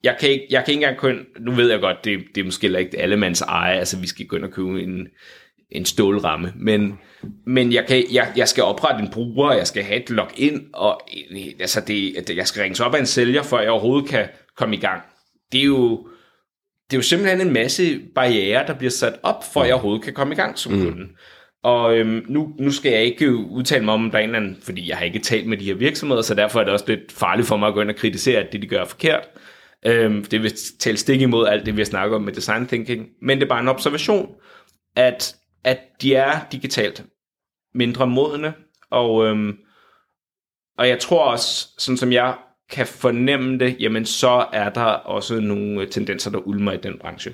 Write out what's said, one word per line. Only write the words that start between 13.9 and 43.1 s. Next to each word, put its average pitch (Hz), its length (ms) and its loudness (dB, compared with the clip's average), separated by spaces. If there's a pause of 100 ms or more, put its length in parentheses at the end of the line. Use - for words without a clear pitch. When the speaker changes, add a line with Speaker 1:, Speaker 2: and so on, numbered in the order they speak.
Speaker 1:
kan 117 200 0 (280)
komme 107 200 -2
i 87 40 -6
gang. 92 220 -4 (500)
Det 131 80 2
er 139 40 4
jo, 127 440 2 (840)
det 139 60 -2
er - 20 2
jo 123 40 0
simpelthen 185 380 2
en 180 120 2
masse 135 480 0 (140)
barrierer, 123 520 2
der 156 80 -4
bliver 127 160 -2
sat 113 320 0
op, 202 300 0
for 147 80 2
at 127 60 4
jeg 123 80 4
overhovedet 110 300 -2
kan 139 100 -8
komme 139 200 -2
i - 20 -4
gang - 220 -2
som - 140 -6
Speaker 2:
Mm. 98 120 2
Speaker 1:
kunde. 87 220 -6 (580)
Og, 117 320 4
øhm, 113 320 0
nu, 151 300 -2
nu 139 120 2
skal 139 220 0
jeg 110 120 4
ikke 123 300 2
udtale 117 500 -2
mig 107 100 2
om, 110 160 0
der 110 80 0
er 107 40 2
en 110 60 -2
eller 117 120 -2
anden, 95 220 -6
fordi 90 260 -10
jeg - 80 -4
har 87 80 -4
ikke 87 140 -4
talt 110 280 -2
med 113 100 -2
de 98 80 -10
her 98 100 -2
virksomheder, 135 480 0
så 110 120 -2
derfor 107 260 2
er 104 40 4
det 95 80 2
også 101 160 0
lidt 107 240 -4
farligt 107 360 0
for 110 80 2
mig 104 120 2
at 104 60 0
gå 104 60 0
ind 104 100 0
og 107 60 -6
kritisere, 110 440 0
at 90 120 -8
det, 101 100 -6
de 101 40 -10
gør, 98 140 -2
er 87 40 -2
forkert. - 440 -2 (580)
Øhm, 110 380 4
det 110 180 0
vil 107 100 -2 (260)
tale 110 180 0
stik 135 240 2
imod 117 260 4
alt 104 200 2
det, 107 100 -2
vi 107 40 0
har 104 60 2
snakket 101 300 -2
om 107 60 -2
med 101 100 -6
design 117 340 -4
thinking. 117 400 -4 (160)
Men 135 160 2
det 139 60 2
er - 40 -4
bare 120 120 2
en 123 80 0
observation, 147 600 0 (680)
at, - 400 2 (280)
at 131 140 2 (240)
de 135 120 4
er 139 380 2
digitalt 113 520 -4 (680)
mindre 123 320 2
modne, 147 460 0 (380)
og, 113 360 4
øhm, 107 260 0 (1300)
og 123 100 4
jeg 120 100 2
tror 165 260 2
også, - 440 -2 (100)
sådan 127 180 -2
som 123 160 2
jeg 123 220 4 (360)
kan 127 160 -2
fornemme 131 720 0